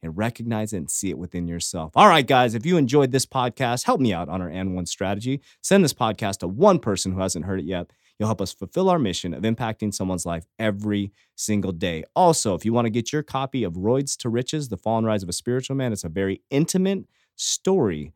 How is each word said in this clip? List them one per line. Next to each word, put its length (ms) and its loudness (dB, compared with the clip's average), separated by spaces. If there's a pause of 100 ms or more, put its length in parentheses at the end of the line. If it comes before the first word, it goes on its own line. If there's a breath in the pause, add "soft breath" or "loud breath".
and 140 -8
recognize 560 -4
it 40 -4
and 140 -6
see 180 -4
it 100 -4
within 300 -6
yourself. 480 -6
All 120 10
right, 180 6
guys, 280 4
if 120 -4
you 100 2
enjoyed 340 4
this 160 0
podcast, 580 -2
help 160 2
me 120 2
out 160 -4
on 140 -4
our 60 -6
And 260 -4
One 120 -4
strategy. 540 -4 (220 soft breath)
Send 200 4
this 120 2
podcast 460 -2
to 60 -6
one 320 4
person 340 -2
who 80 -2
hasn't 260 -2
heard 120 -2
it 60 -4
yet. 260 -4 (260)
You'll 120 -2
help 120 0
us 120 -4
fulfill 380 0
our 80 4
mission 340 -2
of 120 -8
impacting 500 -2
someone's 320 -4
life 180 -6 (140)
every 540 -2 (240)
single 340 -2
day. 320 -4 (140)
Also, 380 4
if 100 -6
you 80 2
want 140 2
to 40 0
get 220 -2
your 100 -2
copy 400 -4
of 120 -2
Roids 440 0
to 100 -6
Riches, 420 -4
The 60 -6
Fall 220 -2
and 80 0
Rise 160 0
of 60 -8
a 40 -6
Spiritual 440 -4
Man, 160 -2
it's 100 -6
a 60 -6
very 420 -2
intimate 560 0 (300)
story 800 0